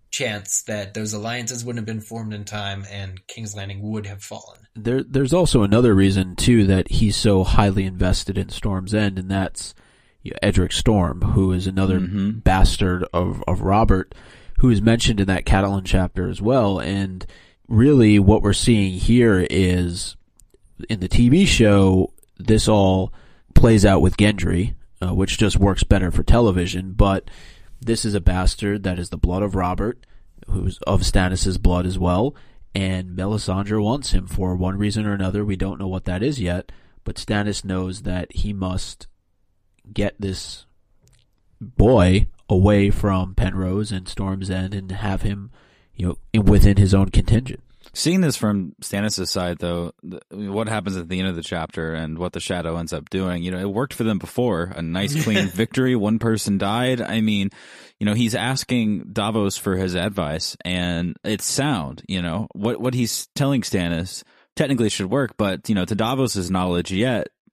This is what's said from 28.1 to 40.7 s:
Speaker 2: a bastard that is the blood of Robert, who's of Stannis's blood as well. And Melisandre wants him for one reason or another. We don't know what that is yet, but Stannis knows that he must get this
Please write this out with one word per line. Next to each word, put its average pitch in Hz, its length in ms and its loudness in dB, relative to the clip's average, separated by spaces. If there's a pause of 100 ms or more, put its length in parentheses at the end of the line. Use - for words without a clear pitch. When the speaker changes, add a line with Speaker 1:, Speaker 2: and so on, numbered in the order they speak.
Speaker 2:
a 98 60 -2
bastard 92 640 0
that 90 140 -4
is 87 120 -8
the 85 80 -10
blood 90 240 -2
of 101 120 -2
Robert, 92 500 -4 (440)
who's 98 380 -2
of 98 160 2
Stannis's 92 560 2
blood 90 280 2
as 92 120 -4
well. 92 360 0 (420)
And 92 400 -2
Melisandre 101 680 -2
wants 113 300 -4
him 90 140 2
for 92 300 -2
one 92 220 -2
reason 104 280 -2
or 104 80 -2
another. 98 300 -2
We 101 120 -4
don't 95 220 -4
know 95 100 -6
what 92 180 -6
that 92 160 -4
is 135 180 -4
yet, 87 320 -6 (320)
but 101 120 -10
Stannis 104 480 -4
knows 92 380 -6
that 90 320 -6
he 104 180 -2
must 92 540 -8 (840)
get 101 280 -2
this - 440 -8 (960)